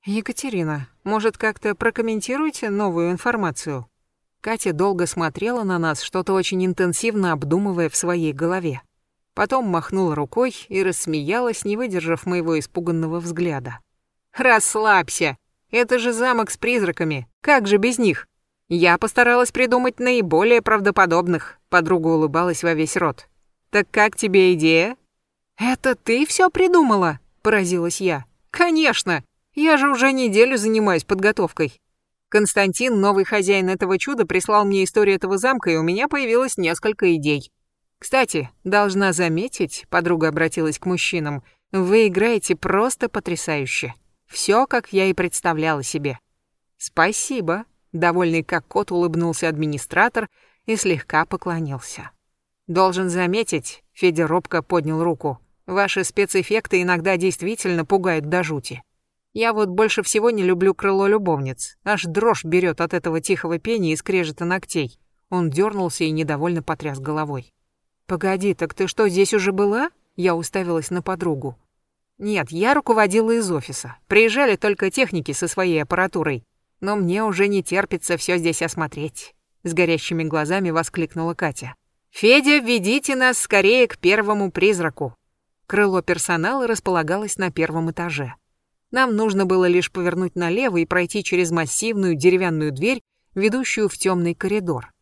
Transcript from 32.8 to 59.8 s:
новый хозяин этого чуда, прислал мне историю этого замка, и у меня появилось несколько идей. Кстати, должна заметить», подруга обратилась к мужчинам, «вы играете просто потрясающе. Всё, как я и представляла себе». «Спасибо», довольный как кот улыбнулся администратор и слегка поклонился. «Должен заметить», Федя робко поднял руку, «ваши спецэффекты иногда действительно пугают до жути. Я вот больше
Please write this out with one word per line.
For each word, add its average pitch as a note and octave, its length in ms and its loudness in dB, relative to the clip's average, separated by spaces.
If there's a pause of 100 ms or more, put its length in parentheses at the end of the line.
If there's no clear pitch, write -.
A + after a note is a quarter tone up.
новый G3 240 4
хозяин G3 440 2
этого F#3+ 300 0
чуда, A#3 280 -2
прислал G#3 380 2
мне G3 180 2
историю G3 340 2
этого F#3+ 220 -2
замка, A#3 320 0
и D#3+ 60 4
у D#3+ 60 0
меня G3 260 0
появилось B3+ 480 0
несколько F3+ 580 0
идей. D3 360 -2 (540)
Кстати, F#3+ 460 -2 (140)
должна G3 500 2
заметить», F3 760 -2
подруга E3+ 400 0
обратилась D#3 500 -2
к - 60 -16
мужчинам, D#3+ 580 -4 (300)
«вы G3 360 4
играете G3 460 0
просто A3 540 0
потрясающе. D3+ 840 -4 (320)
Всё, A#3 400 0
как - 260 -2
я F#3+ 140 2
и F#3+ 80 2
представляла D#3+ 680 -2
себе». C#3+ 360 -6 (580)
«Спасибо», G3+ 880 -2 (280)
довольный E3+ 500 2
как E3 240 -4
кот - 260 -2
улыбнулся E3+ 560 0
администратор D#3 800 -2 (380)
и A3 100 -2
слегка D#3+ 480 -2
поклонился. E3 840 -8 (560)
«Должен F#3 420 2
заметить», F3+ 760 -2 (120)
Федя E3+ 320 2
робко E3 360 -2
поднял D#3+ 400 -2
руку, D#3 360 -4 (260)
«ваши F#3+ 400 0
спецэффекты G3 800 0
иногда F3+ 340 0
действительно F3 720 -2
пугают F3 420 0
до F3+ 140 0
жути. C#3+ 400 -8 (500)
Я A3+ 220 -2
вот G#3 160 0
больше G#3 320 2